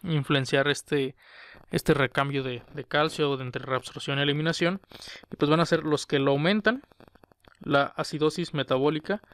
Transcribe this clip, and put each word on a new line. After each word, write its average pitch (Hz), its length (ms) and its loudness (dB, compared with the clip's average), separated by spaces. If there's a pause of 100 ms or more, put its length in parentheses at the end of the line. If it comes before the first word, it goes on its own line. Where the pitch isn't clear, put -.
influenciar 143 640 2
este, 143 480 -2 (560)
este 165 240 2
recambio 139 480 0
de, 123 220 -8 (100)
de 143 100 -10
calcio, 143 520 0
de 131 80 -8
entre 127 200 -8
reabsorción 131 540 -4
y 139 40 0
eliminación. 160 580 0 (500)
Y, - 60 -10
pues, 147 120 2
van 156 120 4
a 165 60 4
ser 160 180 0
los 151 200 0
que 147 140 0
lo 139 140 4
aumentan, 208 500 2 (760)
la 143 240 2
acidosis 156 720 -2
metabólica, 147 640 0 (140)